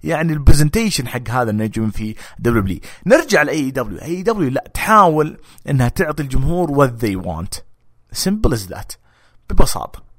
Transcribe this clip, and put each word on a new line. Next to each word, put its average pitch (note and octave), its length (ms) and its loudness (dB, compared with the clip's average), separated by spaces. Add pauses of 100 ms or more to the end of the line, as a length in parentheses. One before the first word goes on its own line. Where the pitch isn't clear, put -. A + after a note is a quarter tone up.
يعني D#3+ 280 -2
البرزنتيشن D3+ 760 4
حق A#2 220 -8
هذا A#2+ 200 0
النجم G#2+ 400 -2
في G#2+ 240 -6 (240)
دبليو A#2 240 2
دبليو F#2+ 140 -4
إي. - 40 -14 (260)
نرجع G#3 360 4
ل D3 60 0
اي C3+ 80 -4
اي C3+ 140 -4
دبليو. A#2+ 280 -8
اي - 80 -14
اي F3 160 -6
دبليو F#3+ 280 -2
لا، C3+ 140 -4 (100)
تحاول E3+ 640 2 (300)
إنها B2+ 200 2
تعطي D3+ 340 -4
الجمهور C#3+ 460 0
what C#3 220 2 (140)
they F#2+ 220 -4
want. F2 340 -8 (640)
Simple G3 320 0
as G2 180 -10
that. - 220 -16 (540)
ببساطة. - 540 2 (140)